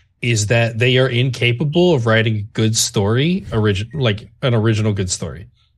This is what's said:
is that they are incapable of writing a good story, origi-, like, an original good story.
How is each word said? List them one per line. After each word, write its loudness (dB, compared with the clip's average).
is 0
that 0
they 2
are 4
incapable 0
of 0
writing 2
a -4
good 0
story, 0
origi-, -2
like, -2
an 0
original 0
good -4
story. -10